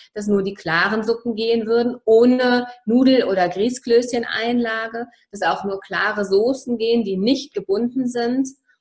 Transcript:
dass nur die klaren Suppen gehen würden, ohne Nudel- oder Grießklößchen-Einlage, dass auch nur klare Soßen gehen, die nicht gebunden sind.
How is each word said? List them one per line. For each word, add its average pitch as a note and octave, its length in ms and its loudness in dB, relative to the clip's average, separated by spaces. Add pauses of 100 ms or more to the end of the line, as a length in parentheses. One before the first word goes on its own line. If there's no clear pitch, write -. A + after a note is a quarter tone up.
(140)
dass G#3 140 -8
nur G3+ 160 2
die G3 100 -6
klaren F#3+ 500 -2
Suppen A#3 320 -4
gehen A3+ 300 -2
würden, A#3 380 0
ohne B3 640 4 (180)
Nudel- B3+ 380 4
oder F#3 240 0
Grießklößchen-Einlage, A#3 1600 -2 (240)
dass G3 120 -8
auch F3+ 200 -2
nur G3 160 -6
klare G3+ 460 -4
Soßen A#3 520 0
gehen, A3+ 280 0
die F#3+ 100 -4
nicht A#3 380 0
gebunden A#3+ 560 -2
sind. A#3+ 400 -2 (320)